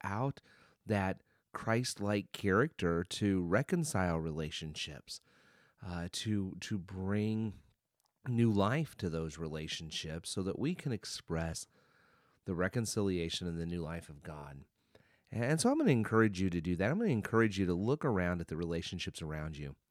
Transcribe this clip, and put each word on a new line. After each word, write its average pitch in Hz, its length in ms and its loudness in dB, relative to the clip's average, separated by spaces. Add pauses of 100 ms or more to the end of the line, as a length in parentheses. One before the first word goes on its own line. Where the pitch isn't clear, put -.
out 117 380 -2 (440)
that 98 360 0 (320)
Christ-like 104 800 0
character 95 720 2
to 98 400 2
reconcile 95 760 2
relationships, 78 1040 -6 (640)
uh, 87 240 -4
to, 101 480 -2
to 107 180 -4
bring 101 760 -2 (760)
new 117 240 6
life 107 460 2
to 92 120 -2
those 80 280 -2
relationships 78 920 -6
so 98 140 -2
that 92 160 -2
we 151 160 0
can 143 160 -6
express - 760 -4 (800)
the 98 80 -2
reconciliation 92 920 0
and 82 120 -4
the 85 60 -2
new 87 160 -4
life 80 280 -8
of 71 120 -18
God. 71 400 -12 (720)
And 131 300 0
so 233 80 4
I'm 285 80 4
gonna 277 140 6
encourage 110 500 6
you 95 80 4
to 85 120 0
do 87 140 0
that. 95 160 2
I'm 185 80 0
gonna 226 120 2
encourage 110 460 4
you 98 100 2
to 87 60 2
look 110 300 0
around 90 380 2
at 82 60 -6
the 80 100 -6
relationships 85 640 -4
around 78 360 -6
you 71 180 -10 (160)